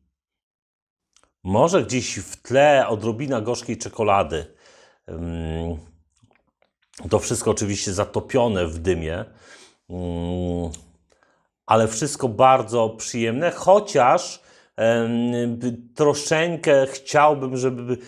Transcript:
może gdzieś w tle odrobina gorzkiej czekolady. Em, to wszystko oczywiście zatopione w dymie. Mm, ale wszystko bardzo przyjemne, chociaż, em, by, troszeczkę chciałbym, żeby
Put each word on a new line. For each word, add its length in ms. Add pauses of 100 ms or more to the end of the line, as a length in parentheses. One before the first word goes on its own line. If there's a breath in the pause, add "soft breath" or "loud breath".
(1400)
może 400
gdzieś 360
w 220
tle 460
odrobina 540
gorzkiej 360
czekolady. 800 (520 soft breath)
Em, 720 (1300)
to 100
wszystko 320
oczywiście 420
zatopione 720
w 120
dymie. 460 (640 loud breath)
Mm, 840 (920)
ale 220
wszystko 420
bardzo 600
przyjemne, 640
chociaż, 880 (340 soft breath)
em, 840
by, 200 (180)
troszeczkę 920
chciałbym, 680
żeby 400 (100)